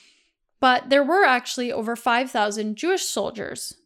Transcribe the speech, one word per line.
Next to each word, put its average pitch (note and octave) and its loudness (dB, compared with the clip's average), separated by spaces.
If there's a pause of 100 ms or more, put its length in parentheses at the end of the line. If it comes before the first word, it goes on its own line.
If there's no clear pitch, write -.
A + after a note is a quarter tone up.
(600)
But B3+ 2
there C#4 4
were F4 4
actually B3 0
over A3+ -4
five B3+ 0
thousand G#3+ -2
Jewish F4+ 0
soldiers - -6 (120)